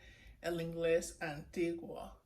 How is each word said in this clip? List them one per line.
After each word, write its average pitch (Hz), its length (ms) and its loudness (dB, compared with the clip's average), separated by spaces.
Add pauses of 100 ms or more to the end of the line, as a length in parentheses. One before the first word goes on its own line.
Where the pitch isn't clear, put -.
(400)
el 170 200 0
inglés 165 600 4
antiguo. 170 920 -4 (140)